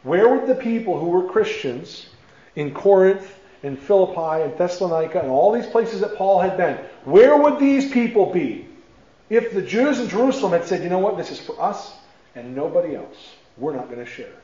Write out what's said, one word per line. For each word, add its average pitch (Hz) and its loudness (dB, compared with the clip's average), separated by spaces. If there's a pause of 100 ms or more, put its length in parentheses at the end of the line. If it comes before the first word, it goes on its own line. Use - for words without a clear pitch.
Where 196 4
would 254 -2
the 254 2
people 220 -2
who 165 -4
were 180 0
Christians 170 -4 (480)
in 147 -6
Corinth, 196 4 (240)
in 139 -8
Philippi, 165 0
in - -12
Thessalonica, 170 -2
and 135 -4
all 165 4
these 233 -4
places 214 -2
that 208 -4
Paul 190 2
had 185 -2
been, 156 -2 (280)
where 226 8
would 285 4
these 277 2
people 220 2
be 131 -4 (640)
if 226 0
the 190 -2
Jews 247 0
in 220 -6
Jerusalem 214 0
had 170 0
said, 180 -4
"You 175 -6
know 180 0
what, 190 0
this 170 -10
is 131 -14
for - -14
us 196 -6 (400)
and 123 -14
nobody 165 -2
else. - -20 (220)
We're 139 -8
not 117 -12
gonna 120 -14
share - -16
it"? - -20